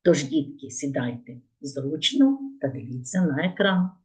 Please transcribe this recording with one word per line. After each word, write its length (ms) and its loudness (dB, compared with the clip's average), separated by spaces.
Тож, 220 6
дітки, 460 -4
сідайте 720 -6
зручно 760 0
та 60 -2
дивіться 540 -4
на 240 2
екран. 460 2